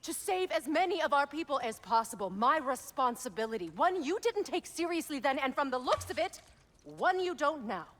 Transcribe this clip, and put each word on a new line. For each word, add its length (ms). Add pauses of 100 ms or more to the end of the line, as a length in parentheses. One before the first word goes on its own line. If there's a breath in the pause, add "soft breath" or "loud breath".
to 100
save 380
as 180
many 340
of 100
our 140
people 360
as 160
possible. 520
My 280
responsibility. 1160
One 260
you 180
didn't 240
take 220
seriously 520
then, 200
and 160
from 160
the 80
looks 320
of 80
it, 240 (420)
one 340
you 160
don't 320
now. 200 (140)